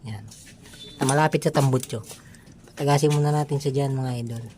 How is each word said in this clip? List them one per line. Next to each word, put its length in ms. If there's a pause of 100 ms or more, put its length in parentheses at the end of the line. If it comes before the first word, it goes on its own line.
Yan. 160 (800)
Malapit 400
sa 80
tambutso. 560 (680)
Patagasin 340
muna 240
natin 240
siya 140
dyan, 260
mga 140 (100)
idol. 220 (140)